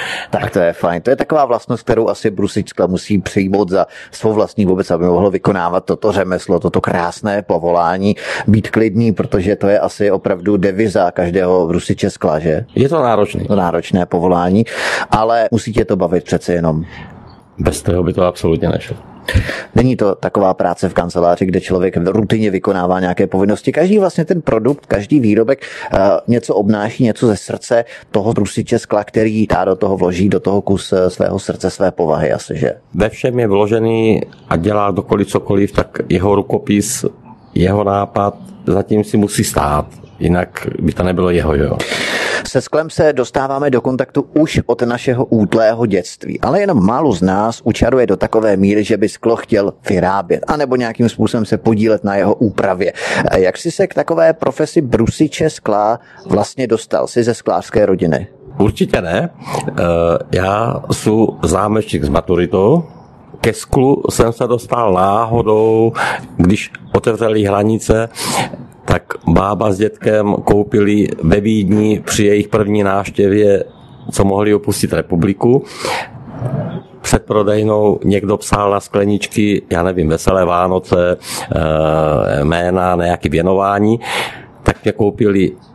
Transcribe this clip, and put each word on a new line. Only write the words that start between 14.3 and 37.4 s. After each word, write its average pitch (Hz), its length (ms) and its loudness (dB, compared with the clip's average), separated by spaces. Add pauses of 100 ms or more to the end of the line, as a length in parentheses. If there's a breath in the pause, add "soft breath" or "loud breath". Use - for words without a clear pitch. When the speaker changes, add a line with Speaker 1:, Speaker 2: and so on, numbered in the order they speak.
Speaker 1:
ale 110 400 2
musí 110 220 -4
tě 113 120 0
to 101 100 -2
bavit 90 280 0
přece 87 300 -2
jenom. 82 300 0 (760 loud breath)
Speaker 2:
Bez 85 220 -2
toho 90 220 0
by 85 100 0
to 92 100 0
absolutně 85 460 0
nešlo. - 280 -6 (800 loud breath)
Speaker 1:
Není 123 200 2
to 98 200 0
taková 95 380 0
práce 90 360 -2
v 87 40 -8
kanceláři, 87 520 0
kde 92 160 0
člověk 92 440 0
rutině 104 460 0
vykonává 92 480 0
nějaké 92 280 0
povinnosti. 98 440 0
Každý 190 280 2
vlastně 175 260 0
ten 175 160 -8
produkt, 117 440 -2
každý 101 340 0
výrobek, 113 460 2 (280 loud breath)
eh, 98 60 2 (280)
něco 120 280 0
obnáší, 104 480 0
něco 117 240 2
ze 101 100 2
srdce - 480 -2 (260 loud breath)
toho 110 220 0
brusiče 110 460 -2
skla, 104 240 -2
který 110 440 0
tá 90 180 0
do 95 100 2
toho 98 220 0
vloží, 90 320 2
do 92 100 2
toho 98 220 0
kus, 98 320 -2
eh, 92 160 2
svého 92 300 -2
srdce, 90 300 -4
své 92 220 -2
povahy 78 400 0
asi, - 260 -6
že? - 140 -2 (220)
Speaker 2:
Ve 104 160 0
všem 123 300 -2
je 117 80 0
vložený, 110 760 2 (280)
a 80 60 0
dělá 101 360 0
kdokoliv 98 360 0
cokoliv, 101 440 0
tak - 280 -4 (100)
jeho 95 260 2
rukopis, 101 680 -2 (500)